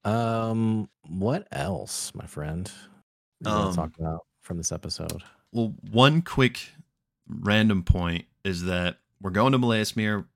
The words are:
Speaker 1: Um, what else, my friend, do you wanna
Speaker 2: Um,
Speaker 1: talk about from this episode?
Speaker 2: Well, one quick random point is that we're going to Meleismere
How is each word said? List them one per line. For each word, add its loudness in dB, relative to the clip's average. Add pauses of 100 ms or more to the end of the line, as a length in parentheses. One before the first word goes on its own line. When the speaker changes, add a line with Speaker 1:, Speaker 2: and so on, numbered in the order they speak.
Speaker 1:
Um, 0 (180)
what -2
else, -6
my -12
friend, -6 (720)
do -2
you 2
wanna 2
Speaker 2:
Um, -4
Speaker 1:
talk -4
about -6 (160)
from -8
this -4
episode? -8 (300)
Speaker 2:
Well, -2 (160)
one 6
quick 0 (540)
random 2
point 2 (180)
is -2
that -2 (220)
we're -6
going 4
to 4
Meleismere 0